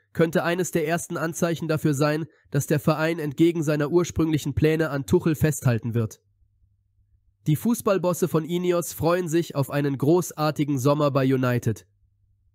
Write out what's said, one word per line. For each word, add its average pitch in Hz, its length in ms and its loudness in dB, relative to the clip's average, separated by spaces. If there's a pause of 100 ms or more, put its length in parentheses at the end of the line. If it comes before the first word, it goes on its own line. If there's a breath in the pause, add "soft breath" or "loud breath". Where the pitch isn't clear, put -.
(120 soft breath)
könnte 165 320 2
eines 170 280 -2
der 160 160 -2
ersten 170 280 -4
Anzeichen 165 520 -2
dafür 156 260 0
sein, 151 320 0 (240 soft breath)
dass 139 180 -2
der 151 120 2
Verein 160 400 0
entgegen 160 440 2
seiner 147 280 0
ursprünglichen 160 640 0
Pläne 160 340 2
an 139 160 -4
Tuchel 170 300 2
festhalten 120 580 0
wird. 113 280 -4 (1200)
Die 151 100 2
Fußballbosse 185 720 0
von 160 160 -2
Ineos 175 500 -2
freuen 175 360 0
sich 165 260 -2
auf 139 140 -4
einen 143 280 -2
großartigen 151 840 0
Sommer 143 320 2
bei 131 200 2
United. 123 540 0 (680)